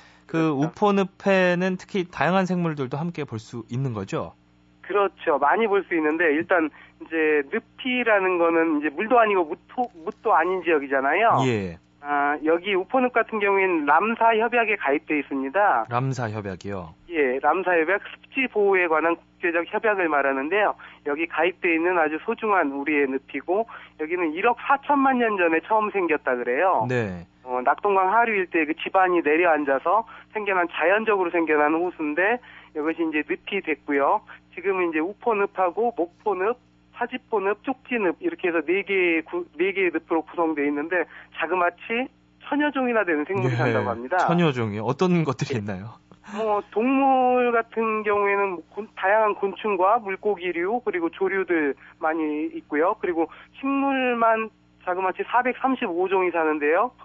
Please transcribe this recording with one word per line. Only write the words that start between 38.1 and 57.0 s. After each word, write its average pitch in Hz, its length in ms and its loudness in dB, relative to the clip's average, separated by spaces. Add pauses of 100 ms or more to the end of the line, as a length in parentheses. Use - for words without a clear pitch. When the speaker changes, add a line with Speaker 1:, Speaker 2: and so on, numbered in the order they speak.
Speaker 2:
이렇게 170 260 -4
해서 165 140 0
네 180 220 0
개의 180 400 0
구-, 175 220 -8 (120)
네 185 160 0
개의 180 200 0
늪으로 165 300 -2
구성돼 160 440 -2
있는데 156 360 -2 (320)
자그마치 180 720 -2 (360)
천여 294 280 0
종이나 247 320 0
되는 151 220 0
생물이 131 280 -2
Speaker 1:
예, 120 40 -2
Speaker 2:
산다고 117 320 0
합니다. 123 280 -4
Speaker 1:
천여 170 360 4
종이. 110 260 -2
어떤 165 460 2
것들이 139 300 -2
Speaker 2:
예. 113 40 -2
Speaker 1:
있나요? 104 360 -8 (420)
Speaker 2:
뭐, 208 340 0
동물 254 800 2
같은 220 520 -2
경우에는 202 640 0
곤-, 214 260 -12
다양한 208 400 2
곤충과 196 640 0
물고기류 190 840 -4
그리고 175 240 -2
조류들 175 640 -2 (240)
많이 156 460 -2 (100)
있고요. 160 460 -2
그리고 170 260 -2 (320)
식물만 247 880 0 (360)
자그마치 185 420 -2
사백삼십오 240 800 0
종이 185 240 0
사는데요. 156 600 0 (140)